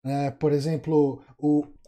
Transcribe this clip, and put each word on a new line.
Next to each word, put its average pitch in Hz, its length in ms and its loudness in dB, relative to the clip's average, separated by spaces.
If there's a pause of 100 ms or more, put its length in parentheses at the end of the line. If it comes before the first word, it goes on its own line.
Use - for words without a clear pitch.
né? 139 280 -2
Por 147 200 -2
exemplo, 147 720 0 (160)
o 147 280 0 (220)